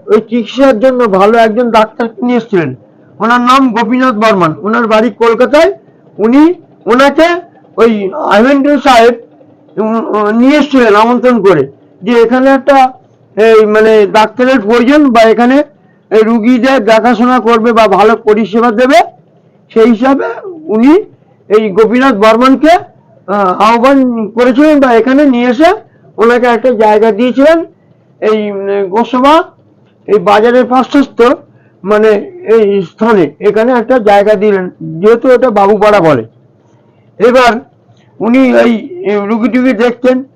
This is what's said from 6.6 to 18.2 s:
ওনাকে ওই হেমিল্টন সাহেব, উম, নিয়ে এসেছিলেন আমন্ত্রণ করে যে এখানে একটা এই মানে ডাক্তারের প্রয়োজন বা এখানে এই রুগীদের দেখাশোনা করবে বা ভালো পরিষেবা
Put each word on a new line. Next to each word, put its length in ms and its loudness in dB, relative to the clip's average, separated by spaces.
ওনাকে 420 2
ওই 340 -2
হেমিল্টন 460 0
সাহেব, 340 2
উম, 600 -4
নিয়ে 200 2
এসেছিলেন 380 2
আমন্ত্রণ 460 0
করে 300 0
যে 180 0
এখানে 280 0
একটা 440 2
এই 300 4
মানে 420 2
ডাক্তারের 520 0
প্রয়োজন 500 2
বা 120 2
এখানে 420 2
এই 140 2
রুগীদের 640 0
দেখাশোনা 540 0
করবে 320 0
বা 160 2
ভালো 280 2
পরিষেবা 560 -2